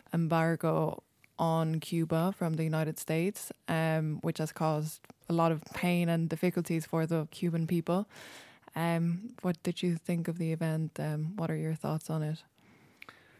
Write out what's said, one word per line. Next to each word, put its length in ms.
embargo 880
on 400
Cuba 580
from 180
the 100
United 340
States, 540
um, 520
which 180
has 120
caused 480
a 40
lot 200
of 100
pain 360
and 180
difficulties 580
for 200
the 260
Cuban 360
people. 380
Um, 540
what 200
did 180
you 140
think 320
of 120
the 120
event? 480
Um, 380
what 120
are 60
your 200
thoughts 340
on 120
it? 220